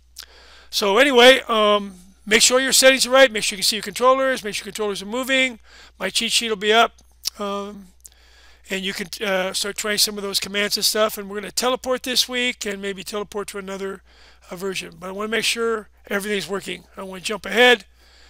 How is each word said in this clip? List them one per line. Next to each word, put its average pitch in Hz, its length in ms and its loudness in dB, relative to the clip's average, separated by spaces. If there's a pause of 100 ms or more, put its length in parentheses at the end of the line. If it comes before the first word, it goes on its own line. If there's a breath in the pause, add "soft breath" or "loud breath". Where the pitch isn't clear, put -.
(680 loud breath)
So 202 300 2
anyway, 254 480 8
um, 208 480 2 (280)
make 226 200 4
sure 254 160 4
your 262 140 0
settings 262 340 6
are - 20 -8
right. 262 220 8
Make 208 120 -4
sure - 120 -4
you 175 60 -8
can - 60 0
see 226 100 0
your 196 60 -8
controllers. 262 600 2
Make 202 100 -8
sure - 120 -8
your 190 80 -14
controllers 202 280 -6
are 196 60 -12
moving. 254 520 -2 (380 loud breath)
My 185 140 -6
cheat 226 200 -2
sheet 233 180 0
will 220 60 0
be 208 160 0
up. 226 220 4 (460)
Um, 202 480 -8 (840 soft breath)
and 190 140 -4
you 190 100 -4
can, 202 140 -8 (180)
uh, 190 280 -2
start 202 240 -6
trying 208 200 -4
some 208 200 0
of 202 60 -10
those 196 180 -4
commands 202 340 -2
and 208 100 -4
stuff. 214 320 0
And 202 120 -14
we're 202 100 -10
gonna 185 120 -12
teleport 254 520 -4
this 254 240 0
week 247 380 -4
and 196 160 -8
maybe 196 200 -8
teleport 202 480 -10
to - 80 -12
another, 190 460 -10 (480 soft breath)
uh, 185 60 -10
version. 180 420 -8
But 175 80 -12
I 190 40 -10
wanna 208 180 -8
make 220 160 -2
sure 226 420 -2 (200)
everything's 202 420 -4
working. 185 340 -8 (100)
I - 40 -18
don't 196 100 -12
wanna 185 140 -14
jump 202 240 -8
ahead 233 400 4 (440 soft breath)